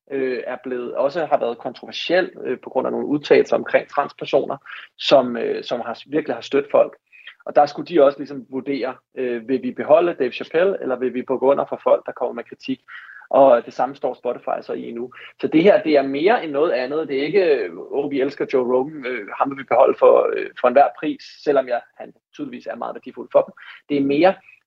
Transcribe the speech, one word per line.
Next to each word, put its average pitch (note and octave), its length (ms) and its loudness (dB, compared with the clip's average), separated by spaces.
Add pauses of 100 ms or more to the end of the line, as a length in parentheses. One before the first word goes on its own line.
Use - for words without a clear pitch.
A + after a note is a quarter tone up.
(120)
øh, C3 360 -4
er B2 160 -8
blevet, B2 320 -6
også C#3 300 -2
har C#3+ 140 2
været A#2+ 180 -4
kontroversiel, C3+ 760 -2 (140)
øh, B2+ 180 -4
på - 60 -14
grund B2+ 180 -2
af A#2+ 40 -4
nogle A#2 160 -4
udtalelser C3 480 2
omkring A#2+ 340 0
transpersoner, - 680 -2 (400)
som, B2+ 400 4
øh, G#2+ 260 -4
som A#2+ 180 -6
har, A2+ 260 -10
virkelig C#3+ 280 -4
har A#2 60 -12
stødt C#3 300 -2
folk. B2 220 4 (520)
Og - 100 -6
der D3 100 6
skulle D3+ 300 -8
de C#3+ 80 6
også C#3 160 4
ligesom C#3+ 300 -12
vurdere, C3 460 -6 (220)
øh, A#2+ 300 -6
vil C3 160 0
vi B2 80 -6
beholde D#3+ 480 2
Dave B2 120 -2
Chappelle, F3+ 500 -2
eller C3 140 -4
vil A#2+ 180 -4
vi B2+ 140 -6
bukke B2+ 180 -2
under C#3 240 2
for B2 140 -8
folk, A#2+ 220 2
der B2+ 60 -12
kommer A#2+ 220 -6
med A#2+ 100 -10
kritik? - 360 -10 (500)
Og B2+ 360 6
det C3 80 -16
samme C#3 220 -4
står B2+ 180 -6
Spotify B2 480 -6
så B2 120 -8
i B2+ 180 -8
nu. A#2+ 200 -10 (300)
Så C#3 60 0
det D#3 160 4
her, F3+ 200 6
det D3+ 140 4
er C3+ 40 4
mere D3+ 420 0
end D#3+ 80 -8
noget D3+ 200 0
andet. C3+ 360 -2
Det C3+ 120 -4
er C#3+ 40 -2
ikke, F3 200 2 (120)
øh, F#2 160 -4 (200)
"Åh, C#3 200 -4
vi C#3 100 -2
elsker C#3 320 -4
Joe B2+ 220 0
Rogan, C#3 300 -4
øh, A#2 220 -8 (100)
ham C3+ 120 0
vil C#3 80 -8
vi C3+ 60 -12
beholde C3 360 4
for, A#2+ 360 6
øh, G#2 140 -6 (120)
for B2 60 4
enhver C3 200 4 (120)
pris," D3 240 -6 (200)
selvom C#3 240 0
jeg, A#2+ 140 -4 (160)
han A#2+ 160 -18 (200)
tydeligvis B2 340 -12
er - 80 -8
meget A#2+ 200 -8
værdifuld A#2+ 360 -16
for - 100 4
dem. - 120 -4 (360)
Det C#3+ 80 0
er C#3 40 2
mere, D3+ 320 4 (340)